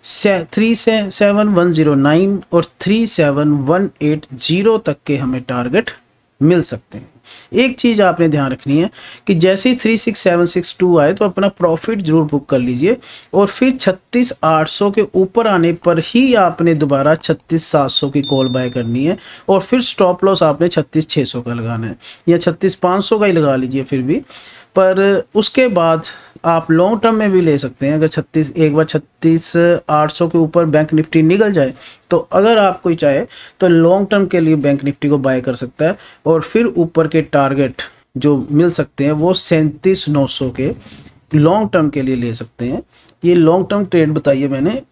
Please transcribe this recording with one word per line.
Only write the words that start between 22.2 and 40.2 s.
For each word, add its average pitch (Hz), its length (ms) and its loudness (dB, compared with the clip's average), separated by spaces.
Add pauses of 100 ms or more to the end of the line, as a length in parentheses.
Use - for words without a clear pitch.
या 170 80 4
छत्तीस 175 380 -2
पाँच 185 280 0
सौ 220 160 0
का 208 60 2
ही 196 60 2
लगा 147 240 2
लीजिए 131 280 -4
फिर 131 180 -4
भी। 151 200 -2 (580)
पर 190 440 2 (120)
उसके 254 320 0
बाद 165 360 0 (420)
आप 165 260 0
long 190 300 2
term 226 140 2
में 214 160 0
भी 185 100 2
ले 156 160 2
सकते 135 300 -6
हैं। 147 60 0
अगर 156 140 0
छत्तीस, 156 500 -4
एक 156 180 2
बार 156 100 2
छत्तीस 165 680 -2 (360)
आठ 151 220 0
सौ 170 160 -2
के 170 100 -2
ऊपर 165 280 2
bank 151 280 0
निफ्टी 160 280 2
निकल 202 300 2
जाए, 139 220 0 (360)
तो 175 80 0 (140)
अगर 214 260 4
आप 190 240 0
कोई 170 140 0
चाहे, 151 300 0 (340)
तो 185 80 2
long 175 400 4
term 196 200 0
के 175 120 -2
लिए 160 160 2
bank 139 280 0
निफ्टी 143 260 -4
को 143 80 2
बाय 131 240 -2
कर 127 140 -4
सकता 127 300 -6
है 190 120 -2 (280)
और 160 160 2
फिर 226 240 0
ऊपर 160 420 0
के 160 140 0
target 139 600 -2 (360)
जो 143 340 0
मिल 165 180 2
सकते 143 340 -6
हैं, 143 80 0
वो 160 220 0
सैंतीस 160 760 -2
नौ 139 180 0